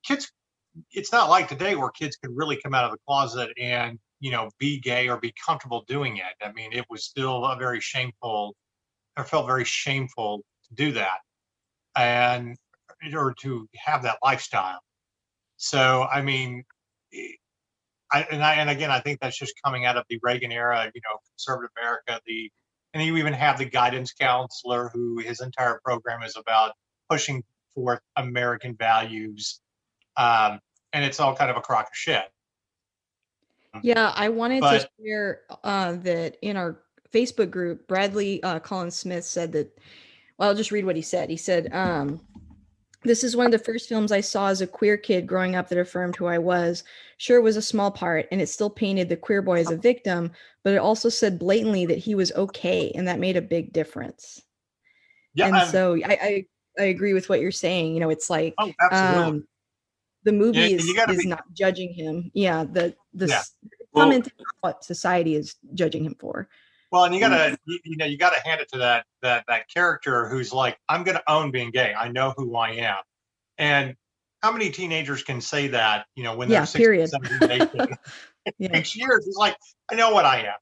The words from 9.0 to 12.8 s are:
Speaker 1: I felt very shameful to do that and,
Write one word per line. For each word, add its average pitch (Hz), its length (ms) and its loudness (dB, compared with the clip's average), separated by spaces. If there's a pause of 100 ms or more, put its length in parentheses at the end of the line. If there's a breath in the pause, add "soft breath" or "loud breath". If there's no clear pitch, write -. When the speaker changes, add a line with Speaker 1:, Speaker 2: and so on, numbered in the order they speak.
Speaker 1:
I 143 80 -8
felt 143 240 -2
very 127 160 0
shameful 120 800 -6 (240)
to - 60 -20
do 143 200 -2
that 95 260 -4 (760)
and, 123 600 2 (560)